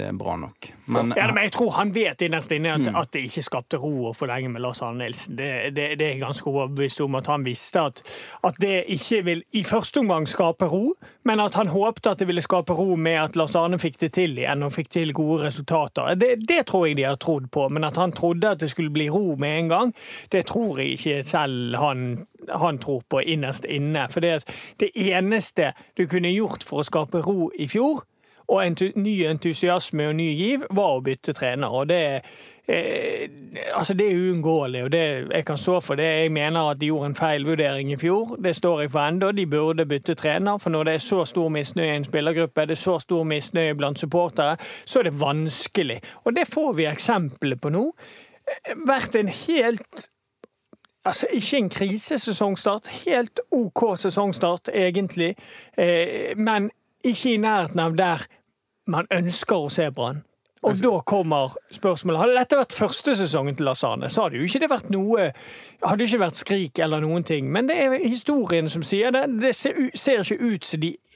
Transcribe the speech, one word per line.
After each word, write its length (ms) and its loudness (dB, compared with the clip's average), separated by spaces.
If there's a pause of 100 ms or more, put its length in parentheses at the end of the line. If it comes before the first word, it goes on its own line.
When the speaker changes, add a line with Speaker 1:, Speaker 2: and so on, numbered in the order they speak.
Speaker 1:
er 40 -6
bra 240 -4
nok. 340 -12 (180)
Men, 280 0
Speaker 2:
Ja, 160 2
men 120 2
jeg 80 -2
tror 240 2
han 160 0
vet 300 -2
innerst 300 -2
inne 220 0
at, 60 2
Speaker 1:
Mm. 160 0
Speaker 2:
at 160 -2
det 120 -4
ikke 200 -8
skapte 340 -4
ro 320 -4
å 60 -8
forlenge 340 -4
med 120 -8
Lars 200 -6
Arne 220 -6
Nilsen. 320 -8
Det, 380 -4
det, 240 -2
det 80 0
er 80 -2
jeg 60 -8
ganske 260 -6
overbevist 540 -2
om, 140 0
at 120 -4
han 180 0
visste 360 0
at, 220 -2 (420)
at 140 0
det 300 2
ikke 360 0
vil 180 0 (100)
i 100 0
første 380 0
omgang 280 2
skape 420 2
ro, 220 2 (320)
men 160 4
at 140 0
han 140 2
håpte 420 2
at 80 0
det 100 0
ville 140 0
skape 340 2
ro 200 2
med 260 2
at 140 -2
Lars 200 2
Arne 220 2
fikk 200 -2
det 140 0
til 260 2
igjen 240 -2
og 100 -2
fikk 180 -4
til 220 0
gode 320 2
resultater. 720 -2
Det, 320 2
det 200 4
tror 220 4
jeg 80 0
de 80 2
har 120 0
trodd 340 -2
på, 200 2
men 140 -2
at 120 -4
han 160 2
trodde 380 2
at 100 0
det 100 -2
skulle 200 -2
bli 200 0
ro 260 0
med 220 -2
en 100 0
gang, 260 2 (360)
det 160 2
tror 320 -2
jeg 200 -2
ikke 260 -2
selv 520 -2
han, 500 -2 (220)
han 300 0
tror 300 -4
på 160 0
innerst 400 -2
inne. 460 -2
For 100 -4
det, 240 2 (340)
det 160 -10
eneste 800 0 (240)
du 100 2
kunne 280 0
gjort 300 -2
for 160 -4
å 40 -2
skape 140 -2 (280)
ro 320 0
i 100 -4
fjor, 340 2 (460)
og 160 4
entu-, 320 0
ny 320 2
entusiasme 800 0
og 80 0
ny 180 0
giv, 360 0
var 260 2
å 80 -4
bytte 300 -2
trener. 340 -2
Og 200 0
det, 340 2 (440)
eh, 600 -2 (460)
altså, 200 0
det 140 2
er 80 2
uunngåelig, 680 0
og 60 -4
det, 400 0
jeg 140 0
kan 120 -4
stå 260 0
for 140 -4
det. 100 0 (160)
Jeg 100 2
mener 380 0
at 80 -4
de 80 -2
gjorde 200 0
en 80 -4
feil 300 0
vurdering 480 0
i 40 -4
fjor. 440 0
Det 160 0
står 240 2
jeg 100 -2
for 100 0
ennå. 360 2
De 100 0
burde 400 2
bytte 300 -2
trener, 420 0
for 120 -2
når 140 2
det 100 2
er 40 0
så 280 0
stor 220 0
misnøye 440 -2
i 40 0
en 80 -4
spillergruppe, 640 0
det 120 -2
er 40 -8
så 180 0
stor 240 0
misnøye 520 0
blant 220 -2
supportere, 580 2 (300)
så 140 4
er 100 6
det 100 -4
vanskelig. 800 -2 (240)
Og 100 2
det 140 2
får 260 0
vi 120 2
eksempler 720 0
på 100 -2
nå. 220 0 (560)
Eh, 260 -8
vært 400 0
en 140 2
helt, 540 0 (1200)
altså, 280 0
ikke 240 0
en 120 4
krisesesongstart, 1200 -2 (180)
helt 340 0 (100)
OK 340 2 (120)
sesongstart, 760 0
egentlig, 600 0 (420)
eh, 600 2
men 340 2 (340)
ikke 300 2
i 20 4
nærheten 440 2
av 160 0
der 280 2 (640)
man 260 -2
ønsker 440 0
å 140 0
se 200 0
Brann. 340 -4 (380)
Og 100 4
Speaker 1:
Altså 100 -2
Speaker 2:
da 240 4
kommer 460 2 (180)
spørsmålet. 480 0
Hadde 160 4
dette 240 4
vært 160 0
første 400 0
sesongen 400 0
til 140 -2
Lars 160 0
Arne, 260 -2
så 140 2
hadde 160 -2
jo 80 0
ikke 160 0
det 60 2
vært 200 0
noe, 380 2 (580)
hadde 180 2
ikke 140 2
vært 220 0
skrik 420 -2
eller 180 2
noen 220 0
ting. 300 -2
Men 160 2
det 100 0
er 240 2
historien 640 2
som 140 -4
sier 320 2
det. 80 4 (180)
Det 140 4
ser 240 -2
u-, 160 2
ser 300 2
ikke 160 -2 (140)
ut 100 -4
som 180 -4
de 140 -2 (200)